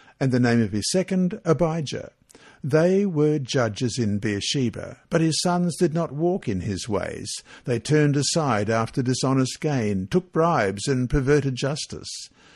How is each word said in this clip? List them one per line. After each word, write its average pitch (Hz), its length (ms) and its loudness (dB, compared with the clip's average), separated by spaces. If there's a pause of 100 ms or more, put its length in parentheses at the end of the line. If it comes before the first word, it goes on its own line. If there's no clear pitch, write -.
(180)
and 135 140 0
the 123 80 4
name 117 220 4
of 101 100 0
his 104 180 -2
second, 185 540 0
Abijah. 160 680 -2 (520)
They 175 400 4
were 151 340 2
judges 123 600 -2
in 104 200 0
Beersheba, 101 840 -2 (100)
but 165 100 2
his 160 220 0
sons 180 340 0
did 170 160 2
not 160 200 -2
walk 175 360 -2
in 95 120 0
his 92 280 -4
ways. 90 420 -4 (340)
They 123 140 -2
turned 147 380 2
aside 131 540 0
after 113 320 0
dishonest 131 580 0
gain, 107 460 -2
took 180 260 -2
bribes, 131 560 0
and 127 220 0
perverted 139 460 2
justice." - 720 -8 (260)